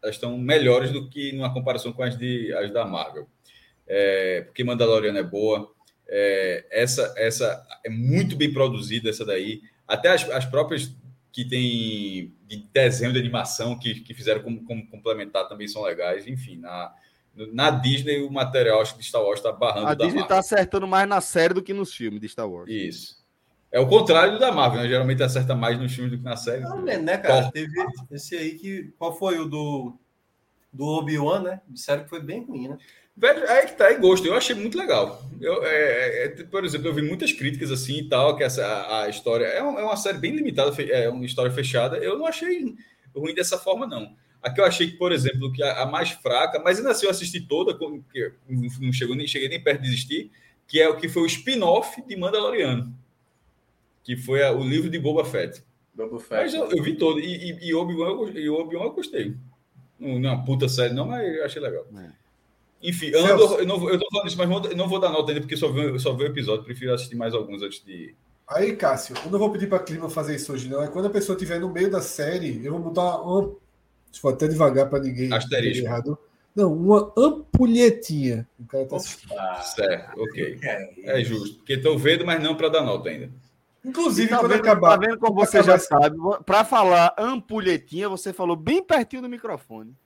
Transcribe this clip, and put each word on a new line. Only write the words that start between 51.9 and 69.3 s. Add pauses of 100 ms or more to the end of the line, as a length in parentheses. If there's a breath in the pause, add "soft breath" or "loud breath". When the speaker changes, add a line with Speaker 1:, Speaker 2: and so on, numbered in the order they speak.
Speaker 1:
de
Mandaloriano, (1120)
que
foi
a,
o
livro
de
Boba
Fett. (300)
Speaker 3:
Boba
Fett.
Speaker 1:
Mas
eu,
eu
vi
todo,
e,
e,
e
Obi-Wan
eu, (100)
e
Obi-Wan
eu
gostei. (640)
Não,
não
é
uma
puta
série
não,
mas
eu
achei
legal. (100)
Speaker 2:
É. (600)
Speaker 1:
Enfim,
Speaker 4:
Celso.
Speaker 1:
Andor,
eu
não
vou,
eu
tô
falando
isso,
mas
vou,
eu
não
vou
dar
nota
ainda,
porque
só
vi,
só
vi
o
episódio,
prefiro
assistir
mais
alguns
antes
de (320)
Speaker 4:
Aí,
Cássio,
eu